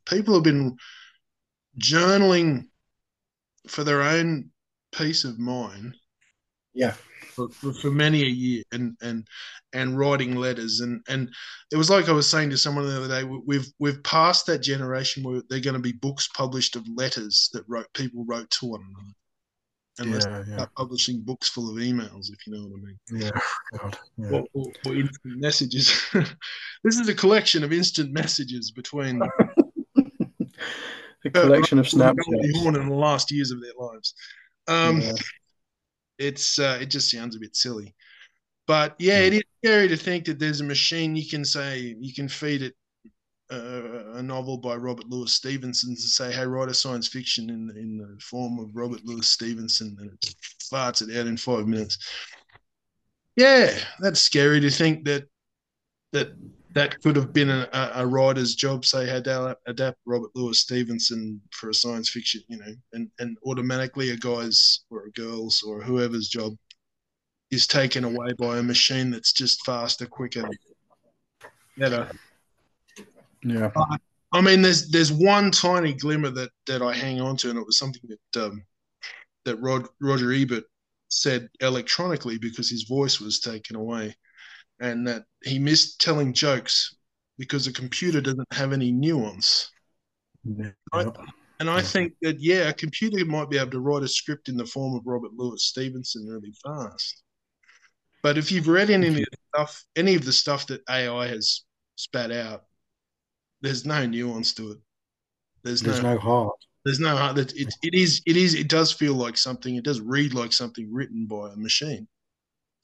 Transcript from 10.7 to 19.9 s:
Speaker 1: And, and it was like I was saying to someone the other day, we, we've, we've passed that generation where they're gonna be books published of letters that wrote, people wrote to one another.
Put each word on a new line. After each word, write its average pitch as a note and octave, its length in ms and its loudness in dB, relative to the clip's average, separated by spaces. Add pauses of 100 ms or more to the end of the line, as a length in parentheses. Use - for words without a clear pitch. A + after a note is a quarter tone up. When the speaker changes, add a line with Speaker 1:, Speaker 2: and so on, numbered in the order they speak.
Speaker 1:
And, A#2+ 280 -4
and C3+ 240 -4 (380)
it D#3 60 -2
was D#3 120 4
like F#3+ 200 6
I E3 40 6
was D3 160 4
saying D3+ 220 2
to C#3 80 0
someone C#3+ 280 0
the C#3 100 -4
other C3 120 -6
day, C3 160 -2
we, C3 220 -8
we've, C#3 200 0 (120)
we've C#3+ 240 -2
passed E3 440 4
that D#3+ 140 0
generation C3+ 600 -2
where B2+ 260 -4
they're C3 120 -4
gonna C3 180 -2
be A#2+ 140 -2
books C#3 420 -4
published C3 400 -2
of A#2 100 -10 (120)
letters B2 560 0
that A2 160 -8
wrote, A#2 260 -8
people A#2+ 320 -6
wrote A#2 240 -8
to - 160 -4
one G#2+ 140 -8
another. G2 340 -20 (840)